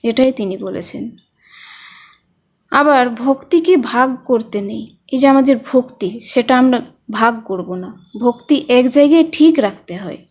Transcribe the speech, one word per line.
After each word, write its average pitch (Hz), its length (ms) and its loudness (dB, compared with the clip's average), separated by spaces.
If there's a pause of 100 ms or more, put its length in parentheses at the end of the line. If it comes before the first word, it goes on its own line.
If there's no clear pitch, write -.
এটাই 254 280 0
তিনি 196 260 -6
বলেছেন। 190 520 -10 (1600)
আবার 269 380 2
ভক্তিকে 269 680 0
ভাগ 254 380 -2 (100)
করতে 226 360 -4
নেই। 220 340 -12 (160)
এই 262 80 -2
যে 277 80 4
আমাদের 269 280 4 (160)
ভক্তি, 233 480 -2
সেটা 247 380 0
আমরা 254 240 2 (300)
ভাগ 226 340 -2
করব 180 300 -8
না। 185 180 -12 (280)
ভক্তি 240 460 -2
এক 247 220 4
জায়গায় 294 420 4
ঠিক 320 280 4
রাখতে 190 380 -6
হয় 190 200 -12 (140)